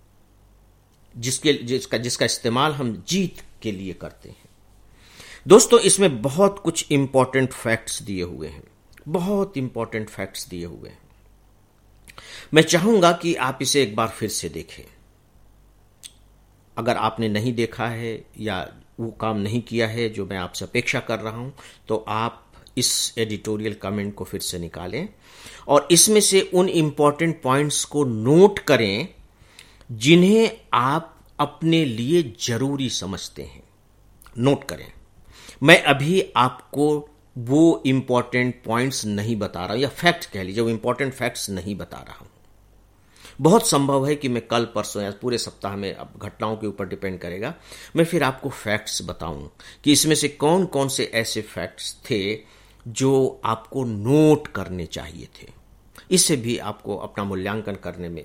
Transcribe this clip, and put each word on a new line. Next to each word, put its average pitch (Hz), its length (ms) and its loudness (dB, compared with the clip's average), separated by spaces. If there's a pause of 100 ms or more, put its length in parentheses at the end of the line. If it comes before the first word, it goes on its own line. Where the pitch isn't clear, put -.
(1160)
जिसके, 127 360 0
जिसका, 123 440 -4
जिसका 120 280 -4
इस्तेमाल 123 460 0
हम 120 360 -6
जीत 185 340 -2 (200)
के 113 100 -6
लिए 95 220 -8
करते - 360 -18
हैं? - 200 -20 (1000)
दोस्तों, 226 320 10
इसमें 185 420 2
बहुत 190 420 2
कुछ - 280 -2
important 131 600 2
facts - 480 -4
दिए 98 220 -6
हुए 78 240 -10
हैं, 73 160 -16 (440)
बहुत 190 500 -2
important 113 520 -6
facts - 380 -12
दिए 87 180 -10
हुए 80 240 -14
हैं। - 120 -20 (1500)
मैं 151 80 8
चाहूंगा 175 500 4
कि 170 240 0
आप 135 260 -4
इसे 139 220 2
एक 107 120 -4
बार 110 120 0
फिर 110 220 -6
से - 200 -6
देखें। - 340 -14 (1900)
अगर 117 200 0
आपने 110 320 0
नहीं 107 240 -2
देखा 113 340 -4
है 113 380 -8 (140)
या 98 320 -6 (280)
वो 113 120 -8
काम 110 260 -4
नहीं 104 240 -2
किया 113 260 -2
है 113 220 -4
जो 98 160 -8
मैं 95 120 -6
आपसे 90 280 -8
अपेक्षा 123 340 -2
कर 113 200 -6
रहा 110 180 -10
हूं, 123 140 -12 (360)
तो 110 200 -2
आप 110 460 -4 (240)
इस - 400 -2
एडिटोरियल 107 560 -4
कमेंट 101 420 -6
को - 80 -10
फिर 95 160 -10
से - 200 -8
निकालें 90 500 -8 (580)
और 143 240 4
इसमें 208 300 6
से 190 200 4 (120)
उन 185 160 4
important 151 720 2
points 139 440 0
को 147 180 0
note 135 560 6
करें 117 480 2 (840)
जिन्हें 180 640 6 (160)
आप 135 440 0 (220)
अपने 160 460 2
लिए 123 560 0
जरूरी 135 480 -2
समझते 90 520 -8
हैं। 69 220 -18 (720)
Note 131 260 2
करें। - 300 -12 (720)
मैं 160 200 8
अभी 147 520 0
आपको 143 720 0 (300)
वो 147 480 4
important 127 800 0
points 120 420 -2
नहीं 104 300 -2
बता 98 240 -6
रहा 92 140 -6
हूं, 117 60 -2
या 135 100 0
fact - 360 0
कह 95 180 -10
लीजिए, 98 200 -2
वो 113 60 0
important 123 440 -4
facts - 360 -8
नहीं 95 260 -8
बता - 220 -14
रहा - 200 -18
हूं। - 100 -20 (1120)
बहुत - 280 6
संभव 139 380 2
है 151 80 2
कि 135 140 -4
मैं 117 180 -4
कल, 117 180 0
परसों 104 380 -6
या 101 80 -4
पूरे 120 260 -4
सप्ताह 101 380 -8
में, 98 200 -6
अब - 180 -18 (100)
घटनाओं 107 340 -6
के 107 100 -6
ऊपर 101 200 -8
डिपेंड 92 320 -8
करेगा, 95 340 -8 (420)
मैं 160 100 4
फिर 165 180 0
आपको 135 260 -2
facts - 520 -6
बताऊं 82 480 -10 (340)
कि 147 80 4
इसमें 151 240 4
से 143 120 0
कौन-कौन 151 600 0
से 127 140 -4
ऐसे 113 380 -4
facts - 520 -10
थे 107 460 -4 (480)
जो 131 580 0
आपको 113 380 -4
note 143 640 4
करने 90 380 -8
चाहिए - 420 -12 (140)
थे। - 60 -20 (640)
इससे 175 240 4
भी 117 220 -2
आपको 104 400 -8
अपना - 260 -8
मूल्यांकन 101 520 -6
करने 87 340 -10
में 82 160 -12